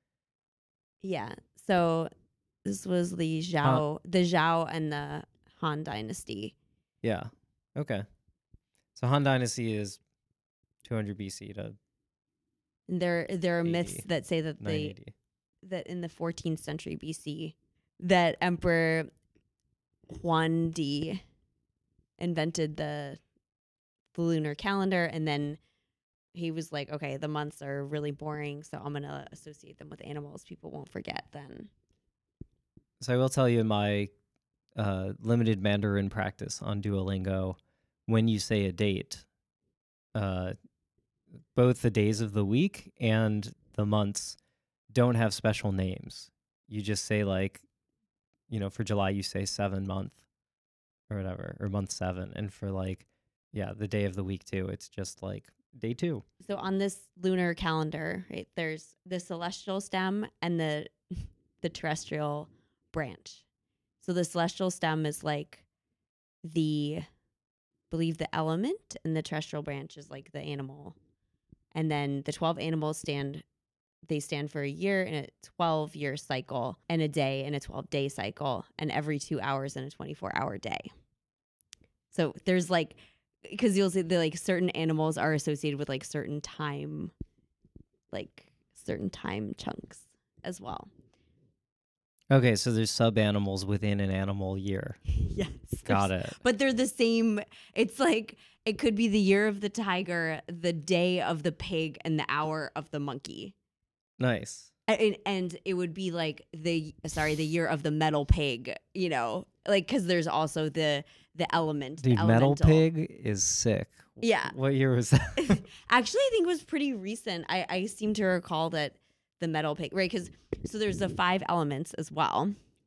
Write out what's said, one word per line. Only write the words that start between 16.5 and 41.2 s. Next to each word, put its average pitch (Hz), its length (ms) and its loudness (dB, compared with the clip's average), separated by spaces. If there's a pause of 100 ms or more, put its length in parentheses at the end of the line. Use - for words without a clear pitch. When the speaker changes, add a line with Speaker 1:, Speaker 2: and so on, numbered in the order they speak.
Speaker 1:
century - 360 -8
B 160 180 -8
C, 156 420 -10 (460)
that 175 400 6
Emperor 165 680 2 (1120)
Huan 165 500 2
Di 156 520 -2 (960)
invented 160 600 -2
the, 147 400 -6 (960)
the 170 80 -2
lunar 160 340 2
calendar, 190 500 2
and 156 220 -2
then 147 300 -2 (760)
he 170 180 -4
was 160 200 -6
like, 143 200 -6
"Okay, 143 260 -6
the 151 100 -6
months 151 340 -4
are 139 240 -4
really 147 260 -4
boring, 147 520 -6
so - 200 -12
I'm 147 100 -6
gonna 143 380 -8
associate - 480 -20
them 151 100 -18
with 147 160 -16
animals. 147 380 -10
People - 280 -16
won't 147 180 -12
forget - 420 -8
then." 143 380 -16 (1300)
Speaker 2:
So 123 120 0
I 123 40 6
will 131 120 4
tell 131 200 4
you 117 120 6
in 110 60 2
my, 104 420 2 (640)
uh, 98 440 0
limited 113 420 4
Mandarin 101 480 2
practice - 520 -6
on 101 200 -4
Duolingo, 95 760 0 (500)
when 113 220 6
you 110 120 4
say 101 260 2
a 92 60 2
date, 98 540 -2 (880)
uh, 95 400 0 (1040)